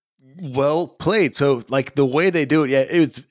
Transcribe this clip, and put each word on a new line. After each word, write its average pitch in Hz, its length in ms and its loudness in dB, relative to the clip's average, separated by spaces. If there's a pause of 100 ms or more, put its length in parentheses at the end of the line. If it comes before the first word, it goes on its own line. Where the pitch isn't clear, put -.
(420)
Well 147 460 -2
played. 185 480 -2
So, 139 340 0
like, 131 260 -4
the 143 100 4
way 147 260 0
they 165 140 0
do 151 180 2
it, 131 80 -2
yeah, 135 80 2
it's, 135 520 0